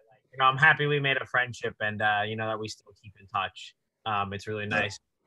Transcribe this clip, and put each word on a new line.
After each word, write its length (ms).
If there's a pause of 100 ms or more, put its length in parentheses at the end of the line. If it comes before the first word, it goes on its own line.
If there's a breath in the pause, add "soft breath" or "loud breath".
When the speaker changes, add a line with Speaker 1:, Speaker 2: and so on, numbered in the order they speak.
(320)
Speaker 1:
you 60
know, 60
I'm 140
happy 280
we 140
made 180
a 80
friendship 540
and, 220
uh, 240
you 100
know, 100
that 120
we 100
still 240 (100)
keep 180
in 60
touch. 480 (320)
Um, 260
it's 140
really 180
Speaker 2:
Yeah. 160
Speaker 1:
nice. 180 (280)